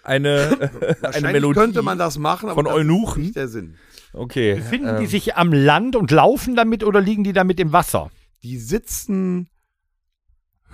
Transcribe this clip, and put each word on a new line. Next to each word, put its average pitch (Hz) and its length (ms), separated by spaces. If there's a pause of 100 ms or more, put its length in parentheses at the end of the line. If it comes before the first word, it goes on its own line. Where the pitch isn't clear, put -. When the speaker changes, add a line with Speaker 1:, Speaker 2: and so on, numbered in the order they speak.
Speaker 1:
eine, 143 680
<laughs> - 0 (120)
eine - 180
Speaker 2:
Wahrscheinlich 147 320
Speaker 1:
Melodie 143 280
Speaker 2:
könnte 214 220
man 185 140
das 165 220
machen, 170 320
aber 165 60
Speaker 1:
von 151 100
Speaker 2:
das 143 80
ist 160 60
Speaker 1:
Eunuchen. 160 420
Speaker 2:
nicht 202 140
der 135 120
Sinn. 87 280 (360)
Speaker 1:
Okay, 117 440
Speaker 3:
Befinden 160 420
die 214 60
Speaker 1:
ähm. 208 60
Speaker 3:
sich - 260
am 170 160
Land 151 440
und 170 140
laufen 220 460
damit 226 280
oder 202 160
liegen 202 240
die 196 80
damit 185 280
im 156 120
Wasser? 107 380 (320)
Speaker 2:
Die 123 160
sitzen 185 880 (1300)